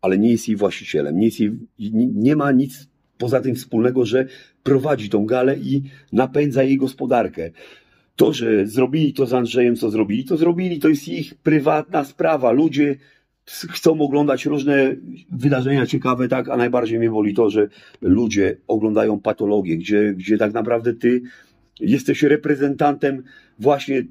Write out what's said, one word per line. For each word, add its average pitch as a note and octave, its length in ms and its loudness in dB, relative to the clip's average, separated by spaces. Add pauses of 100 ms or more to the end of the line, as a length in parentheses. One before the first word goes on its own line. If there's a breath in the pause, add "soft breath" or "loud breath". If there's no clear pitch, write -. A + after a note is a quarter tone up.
ale F#2+ 160 0
nie A2 140 4
jest A2 160 0
jej G#2+ 100 -2
właścicielem. F2+ 640 -2
Nie A2 60 2
jest A2+ 140 -2
jej, G#2+ 120 0 (280)
nie, A2 280 -2
nie A#2 280 0
ma C#3+ 160 0
nic C3 360 0 (300)
poza A#2+ 240 0
tym B2 140 -2
wspólnego, B2 500 0
że B2+ 200 0 (380 loud breath)
prowadzi C3 460 0
tą G#2 160 0
galę B2+ 320 0
i C3+ 240 -2 (300 loud breath)
napędza C3 520 0
jej C3+ 140 2
gospodarkę. A#2+ 720 -2 (640 loud breath)
To, C#3+ 180 4
że A2+ 340 0
zrobili C3 460 0
to C#3 120 0
z A#2+ 80 -4
Andrzejem, A#2+ 420 2
co A#2 140 -2
zrobili, A2 360 -2
to E3+ 120 -2
zrobili, E3+ 420 0
to D3+ 100 2
jest D3+ 180 0
ich - 280 -10
prywatna D3+ 680 0
sprawa. C#3+ 480 0
Ludzie C#3+ 440 2 (520 soft breath)
s-, - 240 -14
chcą D#3 300 2
oglądać C#3+ 440 0
różne C#3 500 2 (360)
wydarzenia C3+ 540 0
ciekawe, B2+ 420 -2
tak, B2+ 220 -2
a B2 80 -2
najbardziej A#2+ 420 0
mnie A2+ 100 2
boli G#2 240 0
to, A2 160 4
że G#2 180 2 (340 loud breath)
ludzie G2+ 560 2 (100)
oglądają G#2+ 520 0
patologię, G2+ 580 -2
gdzie, G#2 400 0
gdzie G2 200 -2
tak G#2+ 160 0
naprawdę A#2 400 -2
ty B2 280 2 (580 loud breath)
jesteś - 440 0
reprezentantem C#3+ 1000 0 (360 soft breath)
właśnie C3+ 520 0